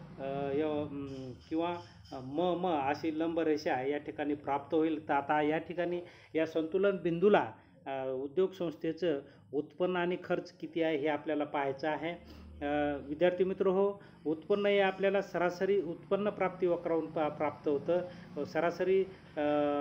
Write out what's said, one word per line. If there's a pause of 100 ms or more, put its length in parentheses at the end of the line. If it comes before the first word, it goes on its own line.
(200)
अ,
य-,
अम, (180)
किंवा (360)
म (200)
म
अशी
लंब
रेषा
या
ठिकाणी
प्राप्त
होईल.
तर
आता
या
ठिकाणी (340)
या
संतुलन
बिंदूला, (340)
अ, (140)
उद्योग
संस्थेचं (340)
उत्पन्न
आणि
खर्च
किती
आहे
हे
आपल्याला
पाहायचं
आहे. (540)
अ, (100)
विद्यार्थी
मित्र
हो, (240)
उत्पन्न
हे
आपल्याला
सरासरी
उत्पन्न
प्राप्ती
वक्रावरून
पा-,
प्राप्त
होतं. (360)
अ,
सरासरी,
अ, (400)